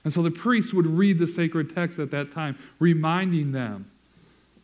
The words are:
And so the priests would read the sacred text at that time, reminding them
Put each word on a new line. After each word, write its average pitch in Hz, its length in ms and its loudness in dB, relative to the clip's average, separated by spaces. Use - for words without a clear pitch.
And 151 80 -2
so 170 100 0
the 170 80 2
priests 220 440 0
would 175 120 4
read 175 320 4
the 170 80 2
sacred 165 480 -2
text 170 240 -4
at 143 120 -6
that 143 220 -6
time, 151 260 -6
reminding 165 720 2
them 107 380 -6